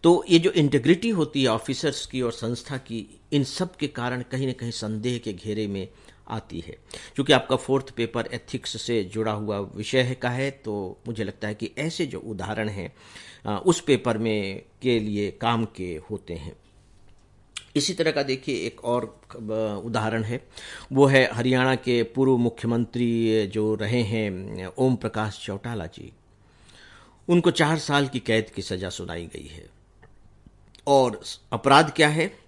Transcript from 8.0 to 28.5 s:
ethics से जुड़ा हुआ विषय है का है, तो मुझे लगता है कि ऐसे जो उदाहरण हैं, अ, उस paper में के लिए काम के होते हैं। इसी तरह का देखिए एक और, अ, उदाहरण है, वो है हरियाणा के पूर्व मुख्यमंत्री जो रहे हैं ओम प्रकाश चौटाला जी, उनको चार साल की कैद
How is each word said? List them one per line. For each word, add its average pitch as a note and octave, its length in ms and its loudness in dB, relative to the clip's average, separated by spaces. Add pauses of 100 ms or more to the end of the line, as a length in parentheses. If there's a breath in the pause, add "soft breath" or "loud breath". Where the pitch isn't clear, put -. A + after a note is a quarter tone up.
ethics - 500 -10
से A2+ 220 0
जुड़ा G#2+ 280 -4
हुआ G#2 260 -4
विषय G#2+ 420 -2
है B2+ 140 0
का B2 160 -4
है, C3+ 200 -4
तो G#2 560 -8
मुझे A2+ 180 -6
लगता G2+ 240 -8
है G#2+ 60 -4
कि - 240 -8
ऐसे D#3+ 280 -4
जो B2+ 120 -10
उदाहरण G#2+ 500 -6
हैं, G2 260 -8 (520 loud breath)
अ, G#2 200 -4
उस - 140 4
paper A#2+ 380 2
में G#2 440 -2 (200)
के A#2+ 180 2
लिए G#2 300 -2
काम A2+ 340 0
के F2+ 360 -8 (100)
होते F2+ 240 -8
हैं। D#2 220 -12 (1200)
इसी D#3 180 0
तरह D#3+ 160 2
का C#3+ 120 -2
देखिए C3 440 -4
एक - 180 -10
और, A#2 360 -2 (100)
अ, A2 540 -4
उदाहरण A2 380 -2
है, A#2+ 260 -6 (440 loud breath)
वो C#3 140 8
है C3+ 260 6
हरियाणा B2+ 420 4
के A#2+ 280 2
पूर्व C3 340 4
मुख्यमंत्री A#2 1120 2
जो G#2+ 280 0
रहे A2 280 0
हैं G2+ 640 -4
ओम B2+ 300 2
प्रकाश G#2+ 500 -4
चौटाला G2+ 400 -6
जी, - 260 -16 (1160 soft breath)
उनको F3 220 6
चार D#3+ 280 2
साल C#3+ 300 0
की C3+ 120 -4
कैद A2 300 0